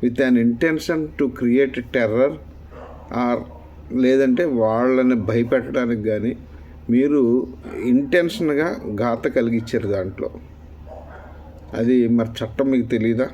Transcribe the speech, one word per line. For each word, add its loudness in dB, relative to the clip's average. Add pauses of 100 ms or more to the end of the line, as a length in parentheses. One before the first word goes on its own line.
with -2
an 4
intention 2
to -2
create 0
terror 2 (840)
or 0 (560)
లేదంటే 4
వాళ్ళని 2
భయపెట్టడానికి 0
కానీ -2 (520)
మీరు 4 (360)
ఇంటెన్షన్‌గా 2 (200)
ఘాత 0
కలిగించారు 0
దాంట్లో. -4 (1400)
అది 2
మరి 2
చట్టం -4
మీకు 0
తెలీదా? 0